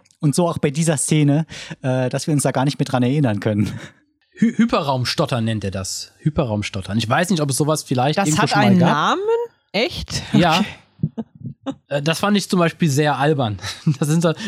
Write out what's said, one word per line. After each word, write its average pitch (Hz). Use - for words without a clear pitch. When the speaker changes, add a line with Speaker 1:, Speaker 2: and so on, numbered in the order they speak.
Speaker 1:
und 147
so 175
auch 165
bei 151
dieser 156
Szene, 151
äh, 127
dass 135
wir 156
uns 139
da 139
gar 131
nicht 143
mehr 147
dran 123
erinnern 123
können. 104
Speaker 2:
Hy-, 220
Hyperraumstottern 139
nennt 110
er 98
das. -
Hyperraumstottern. 107
Ich 110
weiß 160
nicht, 165
ob 147
es 127
sowas 151
vielleicht 135
Speaker 3:
Das 196
Speaker 2:
irgendwo 165
Speaker 3:
hat -
Speaker 2:
schon 208
mal 208
Speaker 3:
einen 190
Speaker 2:
gab. 170
Speaker 3:
Namen? 262
Echt? -
Speaker 2:
Ja. 165
Speaker 3:
Okay. 202
Speaker 2:
Äh, 143
das 160
fand 202
ich 190
zum 185
Beispiel 170
sehr 143
albern. 135
<laughs> 151
Das 147
sind 165
so, 165